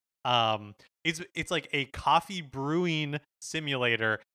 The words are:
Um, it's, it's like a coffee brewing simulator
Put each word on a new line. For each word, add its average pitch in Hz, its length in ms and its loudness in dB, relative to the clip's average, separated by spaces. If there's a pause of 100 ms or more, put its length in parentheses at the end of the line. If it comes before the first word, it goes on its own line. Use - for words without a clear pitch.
(240)
Um, 110 500 2 (300)
it's, 165 180 -4 (120)
it's 160 160 -6
like 165 220 -2
a 139 140 0
coffee 170 560 0
brewing 147 760 -2 (220)
simulator 123 800 0 (140)